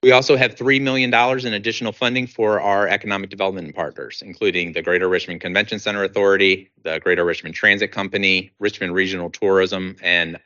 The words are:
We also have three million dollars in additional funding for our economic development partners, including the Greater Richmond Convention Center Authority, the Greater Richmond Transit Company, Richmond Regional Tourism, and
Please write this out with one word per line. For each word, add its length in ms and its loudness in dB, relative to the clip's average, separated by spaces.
We 120 8
also 240 4
have 180 0
three 240 2
million 300 0
dollars 340 2
in 80 -4
additional 400 -4
funding 360 -2
for 340 0
our 260 2
economic 420 -2
development 460 -4
partners, 500 -8
including 460 -2
the 100 -6
Greater 280 2
Richmond 320 -2
Convention 380 -2
Center 260 -2
Authority, 680 2
the 180 -6
Greater 240 2
Richmond 300 -4
Transit 360 2
Company, 680 -2
Richmond 360 -4
Regional 360 -2
Tourism, 720 0
and 440 0